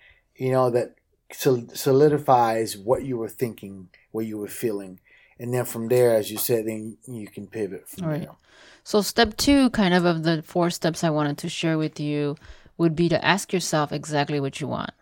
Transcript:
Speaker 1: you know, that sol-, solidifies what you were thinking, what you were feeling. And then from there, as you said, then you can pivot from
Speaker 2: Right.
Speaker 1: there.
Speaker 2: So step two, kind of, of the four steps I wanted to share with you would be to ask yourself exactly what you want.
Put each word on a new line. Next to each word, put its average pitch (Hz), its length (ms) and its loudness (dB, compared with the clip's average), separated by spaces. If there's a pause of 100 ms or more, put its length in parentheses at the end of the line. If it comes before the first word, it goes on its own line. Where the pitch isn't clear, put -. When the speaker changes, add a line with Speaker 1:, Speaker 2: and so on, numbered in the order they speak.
(360)
Speaker 1:
you 131 160 -2
know, 127 180 4
that 117 260 0 (360)
sol-, 123 420 0
solidifies 127 1040 4
what 120 260 0
you 127 140 -6
were 113 120 -6
thinking, 98 600 -10 (220)
what 110 160 -4
you 107 100 -8
were 104 100 -8
feeling. 101 520 -6 (400)
And 120 140 -8
then 123 120 0
from 113 220 -8
there, 123 280 6
as 104 160 0
you 107 60 -6
said, 110 300 -2
then 110 300 -8 (100)
you 110 200 -12
can 104 200 -14
pivot 98 420 -8
from 180 180 -10
Speaker 2:
Right. 151 140 -4
Speaker 1:
there. - 140 -14 (480)
Speaker 2:
So 214 180 0
step 220 360 0
two, 277 340 4
kind 185 220 4
of, 175 120 6
of 160 180 2
the 160 200 2
four 175 260 0
steps 165 340 -4
I 165 60 4
wanted 147 300 0
to 175 100 -8
share 160 280 -2
with 156 220 -4
you 147 360 -2 (420)
would 165 180 2
be 170 140 2
to 160 160 0
ask 180 260 0
yourself 160 400 0
exactly 147 480 -2
what 139 220 -6
you 135 60 -6
want. - 240 -6 (100)